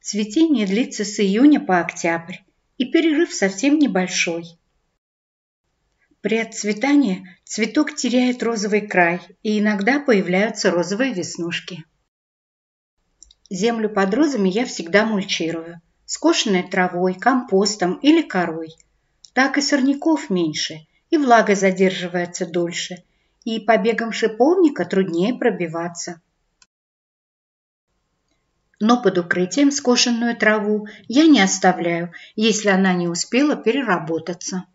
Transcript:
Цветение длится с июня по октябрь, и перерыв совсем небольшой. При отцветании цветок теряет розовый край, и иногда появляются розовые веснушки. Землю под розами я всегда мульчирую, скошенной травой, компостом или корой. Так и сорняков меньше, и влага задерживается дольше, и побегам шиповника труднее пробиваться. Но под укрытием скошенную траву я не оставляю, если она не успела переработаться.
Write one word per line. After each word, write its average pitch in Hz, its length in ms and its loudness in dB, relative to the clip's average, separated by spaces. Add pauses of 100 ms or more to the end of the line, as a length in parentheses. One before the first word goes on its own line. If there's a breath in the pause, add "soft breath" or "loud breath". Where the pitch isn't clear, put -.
Цветение 220 640 0
длится 208 380 -2
с - 140 -8
июня 233 420 6
по 180 200 2
октябрь, 170 560 -4 (420)
и 254 60 0
перерыв 330 500 0
совсем 262 440 0
небольшой. 185 680 0 (1800)
При 214 180 0
отцветании 220 880 0 (160 loud breath)
цветок 226 540 -2
теряет 247 480 0
розовый 208 420 -2
край, 180 340 2 (220)
и 214 160 0
иногда 208 400 0
появляются 202 720 0
розовые 196 420 -2
веснушки. 170 720 -8 (1700)
Землю 214 400 -2
под 196 240 0
розами 254 340 2
я 208 180 -2
всегда 190 380 0
мульчирую, 170 760 -6 (260)
скошенной 233 560 0
травой, 180 520 0
компостом 196 800 0
или 311 280 2
корой. 165 460 -4 (640)
Так 269 260 2
и - 20 0
сорняков 285 680 0
меньше, 160 560 -4 (240)
и 339 60 2
влага 226 400 4
задерживается 180 880 -2
дольше, 175 560 -6 (420)
и 226 160 -6
побегам 220 520 0
шиповника 285 720 2
труднее 185 500 0
пробиваться. 170 840 -6 (2500)
Но 240 200 4
под 185 180 2
укрытием 185 520 0
скошенную 240 680 0
траву 214 520 0 (180 loud breath)
я 285 200 4
не 277 140 8
оставляю, 170 720 0 (220 loud breath)
если 214 340 0
она 190 260 2
не 175 120 -2
успела 240 480 0
переработаться. 180 1120 -4 (100)